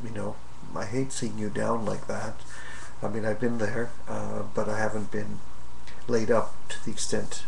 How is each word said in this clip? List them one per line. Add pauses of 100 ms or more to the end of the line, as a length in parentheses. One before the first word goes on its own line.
you
know, (400)
I
hate
seeing
you
down
like
that. (680)
I
mean,
I've
been
there, (160)
uh, (100)
but
I
haven't
been (680)
laid
up (160)
to
the
extent